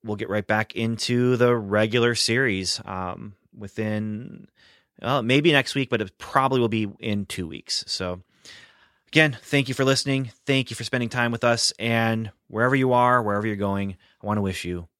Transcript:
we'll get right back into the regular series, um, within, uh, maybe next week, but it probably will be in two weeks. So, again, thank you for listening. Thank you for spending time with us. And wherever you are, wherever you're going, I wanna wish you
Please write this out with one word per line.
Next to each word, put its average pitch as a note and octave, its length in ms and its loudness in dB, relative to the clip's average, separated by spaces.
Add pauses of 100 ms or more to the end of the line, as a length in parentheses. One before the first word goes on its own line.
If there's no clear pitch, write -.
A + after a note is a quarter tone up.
we'll G#2+ 140 -6
get G#2+ 120 -8
right G#2 160 -2
back G#2+ 300 0
into A#2+ 640 0
the A#2+ 180 4
regular A2 580 2
series, A2+ 720 -2
um, F#2 480 -10 (240)
within, G#2+ 920 -8 (540)
uh, C3 200 0
maybe C#3+ 300 4
next C3+ 220 2
week, C3+ 160 -2
but A2 120 0
it F#2+ 160 -8
probably C3 420 2
will A#2 80 4
be G#2+ 200 0 (120)
in G#2 260 -4
two F2 220 -8
weeks. - 400 -8
So, F2+ 340 -6 (840)
again, D3+ 340 4
thank C#3 260 0
you C3+ 60 -4
for C#3 100 0
listening. C3+ 480 0 (140)
Thank C3+ 240 0
you A#2 60 -8
for - 80 -10
spending A#2+ 260 -2
time A#2+ 220 0
with A#2 120 -4
us. A#2 360 2
And A2+ 520 0 (160)
wherever B2 280 0
you B2+ 180 2
are, B2 300 4
wherever G#2 240 -2
you're G#2+ 80 -2
going, G2 420 -2 (240)
I G#2 60 -8
wanna G#2 140 0
wish F#2+ 220 -4
you F2 240 -6 (120)